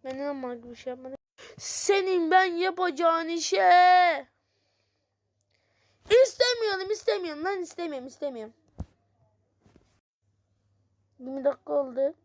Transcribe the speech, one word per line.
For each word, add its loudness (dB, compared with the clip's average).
Ben -10
inanmadım -8
gibi -18
bir -16
şey -12
yapmadım. -14
Senin -2
ben 6
yapacağın -2
işe. 4
İstemiyorum, 0
istemiyorum -4
lan, -4
istemiyorum, -10
istemiyorum. -10
Yirmi -12
dakika -2
oldu. -2